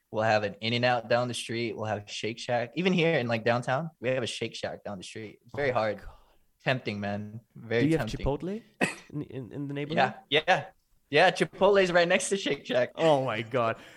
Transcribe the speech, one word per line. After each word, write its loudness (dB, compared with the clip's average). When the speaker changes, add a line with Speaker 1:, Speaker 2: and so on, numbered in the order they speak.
Speaker 1:
We'll 0
have 4
an -4
In-N-Out 0
down 4
the -6
street. -4
We'll -6
have -4
Shake -8
Shack. -2
Even 2
here 4
in, -2
like, -2
downtown, 0
we -4
have 0
a -4
Shake -6
Shack -8
down -8
the -14
street. -14
It's -20
very 0
Speaker 2:
Oh, -4
Speaker 1:
hard. 0
Speaker 2:
God. -16
Speaker 1:
Tempting, -2
man. -6
Very 0
Speaker 2:
Do 4
you 2
have -2
Speaker 1:
tempting. -6
Speaker 2:
Chipotle -4
Speaker 1:
<laughs> -6
Speaker 2:
in, -6
in, -12
in -8
the -8
neighborhood? 0
Speaker 1:
Yeah, 4
yeah. 4
Yeah, 6
Chipotle's 4
right 6
next 2
to 0
Shake -4
Shack. 0
Speaker 2:
Oh, 4
my -2
God. 0
Speaker 1:
<laughs> -20